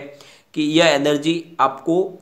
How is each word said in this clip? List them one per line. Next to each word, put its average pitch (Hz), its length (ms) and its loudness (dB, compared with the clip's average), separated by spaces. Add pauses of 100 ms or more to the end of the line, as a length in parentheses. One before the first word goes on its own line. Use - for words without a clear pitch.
(540)
कि 156 80 -4
यह 156 240 2
एनर्जी 147 720 0
आपको 165 420 0 (200)